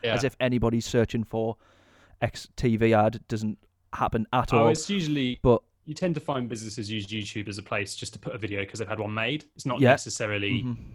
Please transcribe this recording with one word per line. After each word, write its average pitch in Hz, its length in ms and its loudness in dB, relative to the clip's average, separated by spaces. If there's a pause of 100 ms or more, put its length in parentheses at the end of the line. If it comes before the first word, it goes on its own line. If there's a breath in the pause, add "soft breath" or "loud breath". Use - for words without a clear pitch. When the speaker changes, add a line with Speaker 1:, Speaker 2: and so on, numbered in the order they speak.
Speaker 1:
Yeah. 113 100 0
Speaker 2:
as 120 120 2
if 127 160 -2
anybody's 117 440 2
searching 117 380 2
for 113 320 -4 (680 soft breath)
X - 360 -4
T 120 180 2
V 113 180 6
ad. 110 220 6
It - 140 -14
doesn't 107 280 -2 (360)
happen 113 400 0
at 127 200 2
Speaker 1:
Oh, 113 100 6
Speaker 2:
all. 117 60 6
Speaker 1:
it's 160 200 0
usually 147 520 0
Speaker 2:
But 123 200 6 (240)
Speaker 1:
you 151 80 -10
tend 175 220 -2
to 151 60 -6
find 131 280 -4
businesses 110 420 -8
use 104 160 -4
YouTube 104 400 -6
as 101 100 -8
a 98 60 -10
place 104 320 -4
just - 180 -10
to 104 60 -12
put - 160 -8
a - 20 -8
video 101 280 -4
'cause 107 140 -10
they've 104 80 -6
had 107 120 -4
one 107 140 -4
made. 120 320 -4 (100)
It's - 100 -12
not 127 140 -2
Speaker 2:
Yeah. 127 120 8
Speaker 1:
necessarily 110 720 -2
Speaker 2:
Mm-hmm. 120 200 -6 (120)